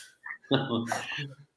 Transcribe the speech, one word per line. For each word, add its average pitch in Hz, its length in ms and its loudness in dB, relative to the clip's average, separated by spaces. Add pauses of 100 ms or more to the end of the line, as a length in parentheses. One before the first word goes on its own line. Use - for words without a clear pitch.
(500)
Não. 120 340 4 (720)